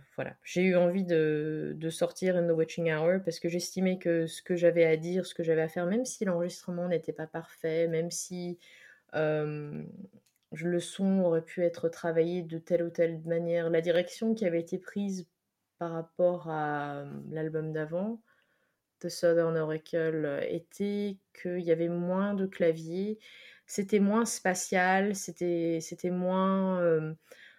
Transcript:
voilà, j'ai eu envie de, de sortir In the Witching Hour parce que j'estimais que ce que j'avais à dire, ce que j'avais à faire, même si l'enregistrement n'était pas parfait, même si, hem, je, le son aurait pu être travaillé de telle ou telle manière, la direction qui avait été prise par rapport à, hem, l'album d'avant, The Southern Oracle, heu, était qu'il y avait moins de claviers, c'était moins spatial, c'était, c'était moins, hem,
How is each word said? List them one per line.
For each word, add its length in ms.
voilà, 280
j'ai 200
eu 140
envie 260
de, 720
de 140
sortir 480
In 100
the 40
Witching 400
Hour 320
parce 160
que 100
j'estimais 500
que 280
ce 140
que 140
j'avais 300
à 100
dire, 300
ce 80
que 100
j'avais 180
à 60
faire, 200
même 180
si 180
l'enregistrement 640
n'était 260
pas 140
parfait, 600
même 220
si, 480
hem, 760
je, 160
le 120
son 400
aurait 240
pu 200
être 240
travaillé 540
de 160
telle 240
ou 80
telle 320
manière, 480
la 100
direction 540
qui 100
avait 160
été 180
prise 500
par 140
rapport 560
à, 540
hem, 300
l'album 400
d'avant, 480
The 100
Southern 480
Oracle, 680
heu, 220
était 680
qu'il 280
y 100
avait 180
moins 460
de 100
claviers, 760
c'était 340
moins 260
spatial, 880
c'était, 640
c'était 300
moins, 720
hem, 300